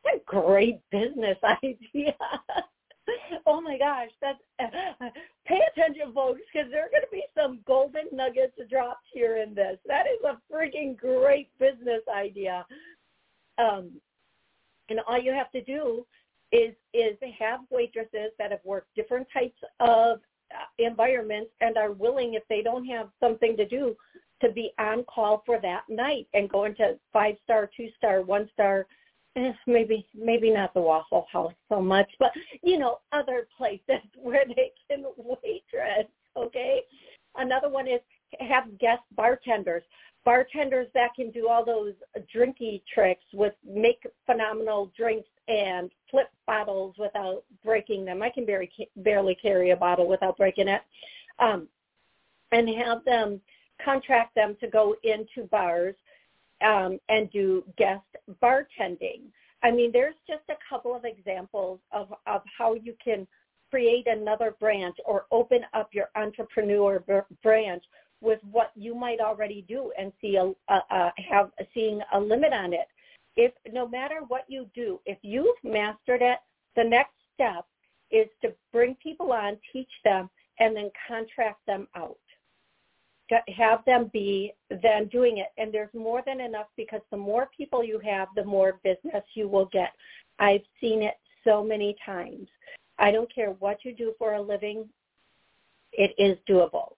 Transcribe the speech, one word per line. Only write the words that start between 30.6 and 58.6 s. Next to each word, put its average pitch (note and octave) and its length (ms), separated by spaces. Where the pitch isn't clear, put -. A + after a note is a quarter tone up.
the F3+ 60
Waffle D#3+ 500
House F3 240
so G#3 120
much, F#3+ 280
but, C4 140
you F4 160
know, B3 200
other B3+ 340
places A3+ 460
<laughs> G#3 140
where B3+ 300
they B3+ 260
can C#5 160
waitress, A#3+ 880
okay? B3+ 460
Another C4 320
one C4+ 180
is B3 140
have A#3+ 380
guest A#3 240
bartenders. G#3 680
Bartenders C4 720
that A#3+ 200
can A#3+ 160
do A3+ 180
all A#3 160
those G#3+ 300
drinky A#3 480
tricks F#3 400
with G3+ 220
make G#3 400
phenomenal A3 720
drinks A3+ 320
and F#3+ 440
flip C4 180
bottles G3 520
without G3+ 460
breaking G#3+ 400
them. F#3 180
I A#3 60
can A#3+ 160
barely, F#3+ 260
barely G3 380
carry F3+ 360
a F3+ 60
bottle F3 300
without F#3 300
breaking G3 320
it. G3 140
Um, G3+ 300
and A#3 160
have A#3 360
them, G#3+ 360
contract C4 520
them G#3 260
to - 80
go G#3+ 360
into A3 440
bars, F3+ 460
um, F#3+ 340
and G#3+ 220
do F#3+ 340
guest G3 280
bartending. A#3+ 800